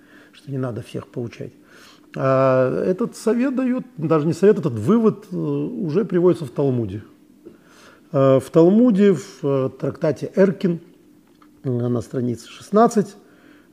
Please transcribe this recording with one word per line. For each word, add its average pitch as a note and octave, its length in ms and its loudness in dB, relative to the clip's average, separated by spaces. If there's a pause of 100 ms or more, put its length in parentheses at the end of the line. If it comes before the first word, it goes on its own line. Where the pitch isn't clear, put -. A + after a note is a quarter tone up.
(300)
что - 220 -16
не C#3 60 -6
надо A#2+ 220 -6
всех - 280 -14
поучать. B2 420 -12 (640)
А C3+ 680 0
этот F#3 320 -4
совет A#3+ 400 -2
дает, B3+ 260 -2 (140)
даже D#3 320 0
не E3 40 0
совет, G3+ 280 2
этот C#3 140 -4
вывод, G3 580 0
э, F3 40 -8
уже D#3+ 680 -4
приводится F3 400 0
в C3 60 -12
Талмуде. A#2 520 -2 (1080)
Э, C3+ 260 4
в - 140 -4
Талмуде, G3 600 6
в, - 280 -10
э, C#3 340 -2
трактате C#3+ 600 -6
Эркин, F#3 420 0 (840)
э, C#3+ 40 -4
на A#2+ 320 -2
странице A#2+ 480 -6
шестнадцать, A3+ 680 0 (560)